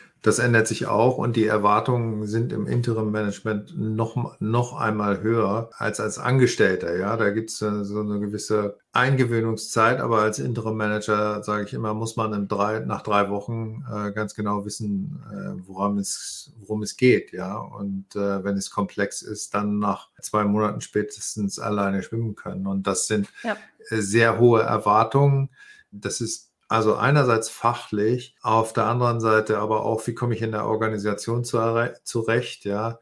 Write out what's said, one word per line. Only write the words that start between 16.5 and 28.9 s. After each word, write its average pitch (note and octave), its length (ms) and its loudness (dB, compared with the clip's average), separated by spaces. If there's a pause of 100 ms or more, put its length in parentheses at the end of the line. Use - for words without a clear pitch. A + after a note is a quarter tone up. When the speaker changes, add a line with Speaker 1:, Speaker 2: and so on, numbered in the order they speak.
Speaker 1:
worum G#2+ 220 -4
es G#2 160 -8
geht, B2 340 4
ja. F#2 260 -6
Und, G2+ 580 -8
äh, G2 280 -2
wenn G2+ 140 0
es G3 140 -6
komplex G3 500 -4
ist, - 320 -10
dann G#2 260 0
nach G#2 300 -2 (120)
zwei G#2+ 220 0
Monaten G#2+ 380 0
spätestens - 800 -4
alleine G2 440 0
schwimmen A2+ 320 -4
können. F#2+ 320 -8
Und G2 200 -2
das F#2+ 200 0
sind, G3+ 220 0 (140)
Speaker 2:
Ja. A3+ 120 -2 (340)
Speaker 1:
äh, A#2 120 -2
sehr G#2+ 380 4
hohe A#2 240 8
Erwartungen. A#2 840 4 (420)
Das G2+ 300 -6
ist - 240 -8 (240)
also A2 260 4
einerseits B2 520 4
fachlich, A#2 920 -2
auf A2+ 320 2
der A2 140 2
anderen A#2+ 340 2